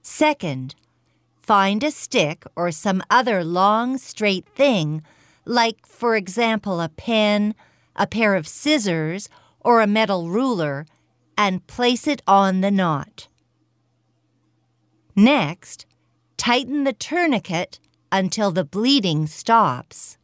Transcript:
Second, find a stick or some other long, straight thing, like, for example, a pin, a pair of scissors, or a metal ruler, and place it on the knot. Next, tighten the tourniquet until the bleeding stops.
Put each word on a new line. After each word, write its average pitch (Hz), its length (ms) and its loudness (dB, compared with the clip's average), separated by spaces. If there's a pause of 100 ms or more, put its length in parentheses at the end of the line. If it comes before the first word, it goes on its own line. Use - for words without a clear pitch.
Second, 156 720 -2 (640)
find 202 400 2
a 302 80 0
stick 170 540 -2 (100)
or 175 160 -2
some 185 400 -2
other 220 320 2
long, 214 560 0
straight 202 520 -4
thing, 160 520 0 (420)
like, 233 400 -2
for 233 300 -2
example, 208 680 -2
a 165 80 -4
pin, 208 680 0 (400)
a - 100 0
pair 208 300 0
of 156 100 -4
scissors, 190 840 -2 (300)
or 233 220 4
a 214 60 4
metal 202 420 0
ruler, 170 580 -2 (500)
and 190 300 -2
place 247 400 -2
it 294 180 -2
on 190 360 4
the 202 100 0
knot. 170 560 -2 (1900)
Next, 202 720 0 (500)
tighten 254 480 -2
the 247 80 -2
tourniquet 247 880 -4 (320)
until 190 400 0
the 180 100 -2
bleeding 185 640 0
stops. - 960 -2